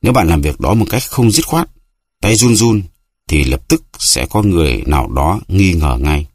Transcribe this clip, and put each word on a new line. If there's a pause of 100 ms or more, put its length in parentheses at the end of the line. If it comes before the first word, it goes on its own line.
Nếu
bạn
làm
việc
đó
một
cách
không
dứt
khoát, (500)
tay
run
run, (460)
thì
lập
tức (160)
sẽ
có
người
nào
đó
nghi
ngờ
ngay.